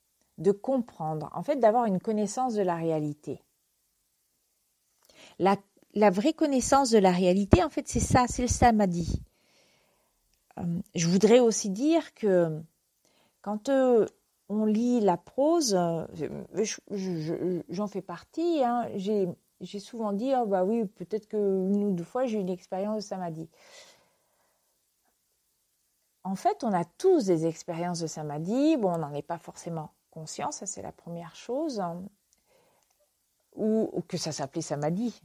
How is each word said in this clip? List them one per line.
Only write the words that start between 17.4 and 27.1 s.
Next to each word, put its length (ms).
j'en 180
fais 160
partie, 600
hein, 320
j'ai, 320
j'ai 180
souvent 340
dit, « 200
Ah 120
bah 180
oui, 220
peut-être 420
que 100
une 480
ou 60
deux 120
fois, 240
j'ai 100
eu 40
une 80
expérience 480
de 40
samadhi. » 480
En 120
fait, 280
on 80
a 140
tous 400